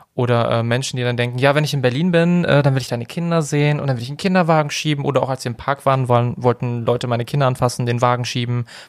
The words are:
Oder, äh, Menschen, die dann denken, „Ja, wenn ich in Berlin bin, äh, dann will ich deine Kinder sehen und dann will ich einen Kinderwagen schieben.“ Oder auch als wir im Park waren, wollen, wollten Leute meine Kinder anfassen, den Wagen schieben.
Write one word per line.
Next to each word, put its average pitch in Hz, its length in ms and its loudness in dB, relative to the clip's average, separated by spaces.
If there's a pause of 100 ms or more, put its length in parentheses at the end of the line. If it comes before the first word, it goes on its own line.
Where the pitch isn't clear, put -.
(140)
Oder, 120 360 0
äh, 117 140 0
Menschen, 123 320 -2
die 123 80 -2
dann 120 120 -2
denken, 120 220 -2
„Ja, 139 160 4
wenn 151 80 2
ich 143 120 -2
in 139 60 -2
Berlin 131 300 0
bin, 170 340 4
äh, - 200 4
dann 139 100 4
will 135 80 0
ich - 60 -10
deine 117 180 -4
Kinder 170 340 -2
sehen 147 380 0
und - 80 -4
dann 135 100 0
will 117 60 -6
ich 123 60 -8
einen 143 80 -10
Kinderwagen 165 520 2
schieben.“ 143 360 -2
Oder 135 180 0
auch 127 80 0
als 131 140 -6
wir 127 60 -4
im 117 60 -8
Park - 300 -4
waren, 131 220 2
wollen, 120 280 2
wollten 120 480 0
Leute 123 220 0
meine 120 180 -2
Kinder 143 220 0
anfassen, 127 400 0
den 120 140 0
Wagen 123 240 2
schieben. 120 400 -2 (240)